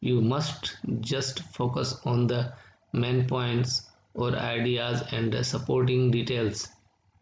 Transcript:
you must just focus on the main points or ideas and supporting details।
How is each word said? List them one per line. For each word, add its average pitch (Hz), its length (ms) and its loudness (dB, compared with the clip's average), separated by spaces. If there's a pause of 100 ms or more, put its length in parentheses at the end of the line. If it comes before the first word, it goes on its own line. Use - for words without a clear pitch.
you 123 120 4 (140)
must - 340 -4 (440)
just 135 280 -2 (160)
focus 123 380 -2 (120)
on 123 280 4
the 120 80 2 (640)
main 127 260 2
points 123 580 0 (240)
or 120 220 0
ideas 120 680 0 (100)
and 113 340 0
supporting 127 680 2
details। 117 560 0 (540)